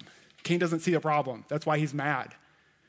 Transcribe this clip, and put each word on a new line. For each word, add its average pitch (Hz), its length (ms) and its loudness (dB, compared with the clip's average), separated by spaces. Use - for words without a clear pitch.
Cain 175 140 2
doesn't 170 220 0
see 180 140 2
a 151 60 2
problem. 139 480 0
That's 151 180 -4
why 156 100 2
he's 151 160 0
mad. 135 420 -4